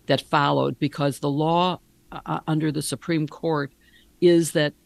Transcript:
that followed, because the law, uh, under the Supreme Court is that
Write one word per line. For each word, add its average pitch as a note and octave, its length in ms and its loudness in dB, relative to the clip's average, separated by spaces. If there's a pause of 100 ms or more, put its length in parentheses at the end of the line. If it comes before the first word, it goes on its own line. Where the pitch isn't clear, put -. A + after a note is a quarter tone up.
that C3+ 140 2
followed, C#3+ 580 0
because C#3+ 400 -2
the D3 100 -4
law, E3 500 0 (320)
uh, D#3+ 360 -8
under D#3 240 0
the D3 100 -4
Supreme D3+ 460 -4
Court D3 440 -4 (500)
is E3+ 320 6
that D3+ 200 2 (120)